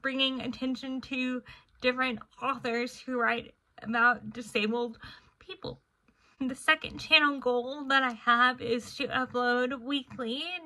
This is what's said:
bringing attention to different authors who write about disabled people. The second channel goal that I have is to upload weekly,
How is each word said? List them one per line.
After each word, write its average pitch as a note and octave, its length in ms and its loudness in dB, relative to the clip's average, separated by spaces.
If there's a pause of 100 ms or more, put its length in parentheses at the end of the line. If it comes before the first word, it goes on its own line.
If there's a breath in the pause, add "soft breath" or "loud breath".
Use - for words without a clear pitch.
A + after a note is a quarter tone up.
bringing C4 380 0
attention C4 600 -4
to B3+ 400 -2 (380 loud breath)
different B3+ 400 0 (200)
authors B3 560 -2
who B3+ 220 -4
write A#3 360 0 (280)
about A#3 480 4
disabled A#3 680 -2 (420 loud breath)
people. - 400 -12 (600 soft breath)
The C4 140 -2
second - 440 0
channel D4 420 4
goal B3+ 480 0
that C4+ 160 4
I B3 80 0
have A#3+ 480 4
is A#3 360 -2
to C#4 120 -2
upload B3 720 0
weekly, B3+ 640 -4 (200)